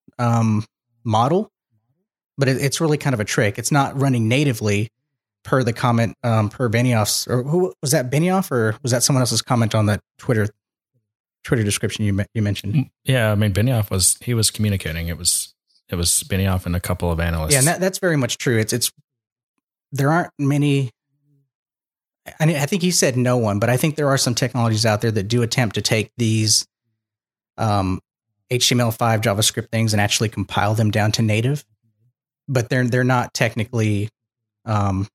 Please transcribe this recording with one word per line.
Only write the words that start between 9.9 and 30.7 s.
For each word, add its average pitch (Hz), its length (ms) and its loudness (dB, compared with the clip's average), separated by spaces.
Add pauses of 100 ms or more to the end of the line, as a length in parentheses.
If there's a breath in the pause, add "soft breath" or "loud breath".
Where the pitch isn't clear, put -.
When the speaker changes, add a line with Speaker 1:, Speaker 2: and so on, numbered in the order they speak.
Speaker 1:
Twitter, 107 300 0 (920)
Twitter 117 220 0
description - 400 -2
you 101 80 0
me-, 98 220 -2
you 113 80 -2
mentioned? 101 320 -2
Speaker 2:
Mm, 139 160 -2 (120)
yeah, 117 300 0
I - 20 0
mean, 104 180 2
Benioff 110 380 0
was, 95 300 0
he 120 140 -4
was 110 180 0
communicating. 85 560 -2
It 80 100 -6
was, - 340 -4 (360)
it 92 80 -6
was 87 260 -2
Benioff 95 440 -2
and 87 100 -2
a 87 40 -4
couple 87 300 -2
of 82 80 -2
analysts. 82 340 -2
Speaker 1:
Yeah, 135 60 2
and 131 80 2
that, 175 140 0
that's 185 180 -2
very 170 180 -2
much 123 220 -2
true. 117 200 0
It's, 110 140 -2
it's, 123 200 -2 (1000)
there 139 200 0
aren't 170 280 0
many, 143 540 0 (1500)
I 156 80 2
mean, 165 100 2
I 143 100 -2
think 180 160 -2
he 180 100 2
said 139 240 2
no 123 200 2
one, 104 220 0
but 113 100 2
I 123 80 4
think 147 200 0
there 147 120 0
are 135 80 2
some 123 200 0
technologies 117 500 0
out 107 140 2
there 117 100 0
that 104 140 -2
do 120 180 0
attempt 113 320 0
to 107 80 -2
take 107 340 0
these, 110 480 2 (960)
um, 98 420 0 (480)
H 123 200 0
T 127 80 2
M 120 40 4
L 113 120 2
five 113 300 0
JavaScript 110 480 0
things 113 220 0
and 104 80 2
actually 107 280 0
compile 104 460 -2